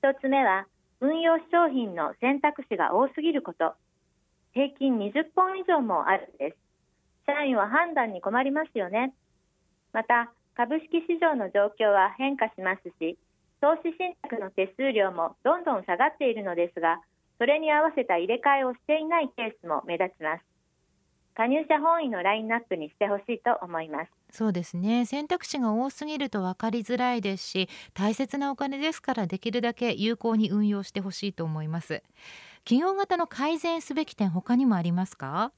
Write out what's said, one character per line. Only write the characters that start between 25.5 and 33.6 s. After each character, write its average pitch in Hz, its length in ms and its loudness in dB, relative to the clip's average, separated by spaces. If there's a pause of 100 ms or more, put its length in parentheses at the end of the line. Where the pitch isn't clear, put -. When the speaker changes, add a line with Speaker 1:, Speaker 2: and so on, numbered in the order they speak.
Speaker 2:
が 226 160 0
多 247 160 0
す - 160 -10
ぎ 302 120 -6
る 269 120 -4
と 196 140 -2
分 185 100 -2
か 220 160 -4
り 226 140 -2
づ 240 120 -4
ら 247 200 0
い 226 60 -4
で 196 160 -4
す - 60 -10
し、 180 240 -4 (280)
大 208 180 0
切 269 240 -4
な 277 140 -2
お 269 40 -6
金 277 220 -4
で 311 140 -2
す - 100 -8
か 262 140 -2
ら、 208 100 -2
で 190 140 -4
き 226 100 -4
る 240 120 -2
だ 233 120 -2
け 240 200 -2
有 220 220 0
効 226 200 0
に 214 160 2
運 208 160 2
用 202 160 0
し - 80 -12
て 202 100 -4
ほ 190 80 -6
し 196 200 -6
い 190 40 -10
と 170 100 -6
思 156 200 -4
い 156 40 -6
ま 165 140 -4
す。 - 220 -8 (600)
企 240 160 4
業 370 140 0
型 392 240 0
の 339 80 0
改 311 320 -2
善 330 240 -2